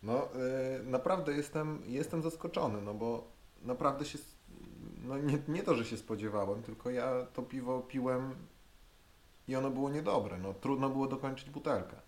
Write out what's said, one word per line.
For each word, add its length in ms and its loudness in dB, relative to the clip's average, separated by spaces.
no, 100 0
yy, 680 0
naprawdę 500 2
jestem, 520 0
jestem 360 0
zaskoczony, 600 0
no 120 -4
bo 340 -2
naprawdę 440 0
się 140 -8
s-, 160 -18
no 140 -4
nie, 300 4
nie 160 0
to, 120 6
że 100 2
się 120 -4
spodziewałem, 680 0
tylko 260 -6
ja 440 0
to 100 -4
piwo 380 -2
piłem 540 0
i 80 0
ono 140 2
było 200 2
niedobre, 480 2
no, 160 -4
trudno 360 2
było 180 2
dokończyć 420 -4
butelkę. 460 0